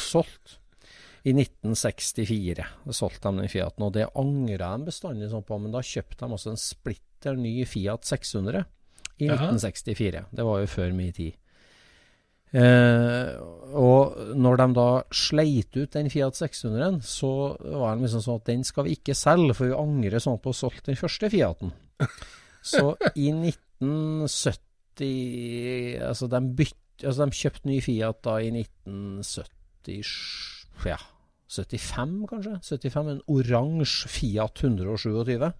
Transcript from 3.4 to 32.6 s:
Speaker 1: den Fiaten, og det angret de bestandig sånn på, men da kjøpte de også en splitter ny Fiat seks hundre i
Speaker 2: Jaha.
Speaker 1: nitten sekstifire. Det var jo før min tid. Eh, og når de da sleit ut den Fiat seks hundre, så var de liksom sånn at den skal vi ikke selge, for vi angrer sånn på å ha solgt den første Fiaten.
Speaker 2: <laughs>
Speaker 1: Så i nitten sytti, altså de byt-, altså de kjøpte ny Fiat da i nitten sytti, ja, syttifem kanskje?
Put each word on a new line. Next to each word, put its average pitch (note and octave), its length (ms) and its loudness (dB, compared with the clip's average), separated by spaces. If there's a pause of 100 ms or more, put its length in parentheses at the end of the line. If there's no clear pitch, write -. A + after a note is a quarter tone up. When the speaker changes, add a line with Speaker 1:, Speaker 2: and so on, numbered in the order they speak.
Speaker 1:
den G2 80 -4
Fiaten, F2+ 340 -4
og G2+ 80 -2
det G#2+ 140 0 (100)
angret C3+ 400 0
de G2 300 -6
bestandig C3 420 -8
sånn A2 160 -6
på, G#2+ 160 -6
men G#2+ 80 -6
da B2 160 -6
kjøpte - 400 -8
de A#2+ 80 -6
også A2 220 -8
en - 20 -8
splitter - 800 -8
ny A#2+ 220 -2 (100)
Fiat G#2 400 -4
seks - 240 -4
hundre A2+ 300 -2 (580)
i D3 60 0
Speaker 2:
Jaha. B2 100 2
Speaker 1:
nitten C#3+ 240 0
sekstifire. G#2 600 -4 (100)
Det A#2 140 -2
var G2+ 160 2
jo G#2 80 -4
før F2+ 260 -2
min F2+ 160 -2
tid. D#2+ 220 -8 (1200)
Eh, B2 760 8 (480)
og C3 400 8 (160)
når B2+ 260 6
de C3 60 6 (100)
da A#2+ 120 6 (280)
sleit D3+ 600 2
ut C#3+ 160 -2
den D3+ 180 0
Fiat C3+ 240 0
seks - 300 -6
hundre, A#2+ 240 0 (160)
så - 240 -2 (240)
var B2+ 420 -2
de A#2 80 0
liksom A2+ 220 0
sånn A#2+ 160 -2
at - 80 -4
den A#2+ 180 0
skal C#3+ 220 -2
vi D#3+ 80 -2
ikke - 180 -4
selge, D#3 400 6
for B2+ 140 2
vi C3 80 0
angrer C3 420 0
sånn A#2+ 220 0
på - 100 -4
å B2 40 -4
ha - 40 -6
solgt - 300 -4
den C3+ 100 -2
første G3+ 320 -2
Fiaten. G2+ 400 2 (300)
Speaker 2:
<laughs> B2+ 80 2 (500)
Speaker 1:
Så D3+ 320 2 (220)
i C#3+ 180 0
nitten D#3 1000 -2
sytti, - 840 -6 (840)
altså B2 320 -4
de B2 200 0
byt-, - 560 -2
altså C#3 200 0
de C3+ 140 -2
kjøpte - 300 -2
ny C3+ 120 2
Fiat A2+ 400 -2
da A2+ 160 -2
i A2+ 160 -2
nitten G2+ 680 -8
sytti, - 800 -12 (760)
ja, E2 180 -2 (520)
syttifem C3 760 -6
kanskje? G#3+ 360 -8